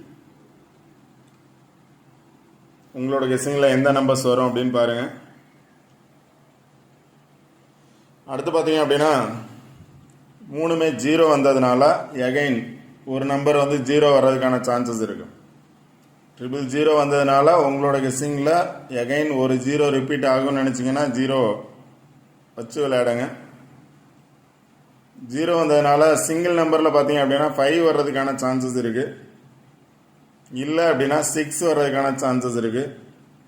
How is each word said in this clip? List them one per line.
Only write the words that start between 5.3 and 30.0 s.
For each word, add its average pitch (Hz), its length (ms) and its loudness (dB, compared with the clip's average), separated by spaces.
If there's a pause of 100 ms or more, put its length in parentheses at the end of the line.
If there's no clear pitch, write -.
அடுத்து 143 240 -6
பாத்தீங்க 156 340 0
அப்படின்னா, 143 280 2 (1400)
மூணுமே 160 380 0 (140)
ஜீரோ 160 220 4 (100)
வந்ததுனால, 131 460 2 (320)
again 131 640 -4 (280)
ஒரு 135 180 -6
நம்பர் 143 320 0
வந்து 143 200 2 (140)
ஜீரோ 147 260 4
வர்றதுக்கான 127 440 2
சான்சஸ் 120 420 -2
இருக்கு. 101 240 -8 (1120)
ட்ரிபிள் 131 360 -8
ஜீரோ 151 180 4 (100)
வந்ததுனால, 139 440 4 (220)
உங்களோட 139 280 0 (100)
கெஸ்ஸிங்ல 143 440 -2 (380)
again 135 480 -2
ஒரு 131 180 0
ஜீரோ 143 360 0
ரிப்பீட் 135 340 -2
ஆகும்னு 135 360 0
நினைச்சீங்கன்னா, 131 440 -2 (140)
ஜீரோ 135 200 0 (1160)
வச்சு 135 340 -6
விளையாடுங்க. 123 360 0 (2000)
ஜீரோ 160 340 -2
வந்ததுனால, 147 520 4
சிங்கிள் 170 400 -2
நம்பர்ல 160 420 2
பாத்தீங்க 143 260 2
அப்படின்னா, 139 340 0
ஃபைவ் 147 320 2
வர்றதுக்கான 139 460 -2 (100)
சான்சஸ் 127 320 -2
இருக்கு. 113 520 -4 (1200)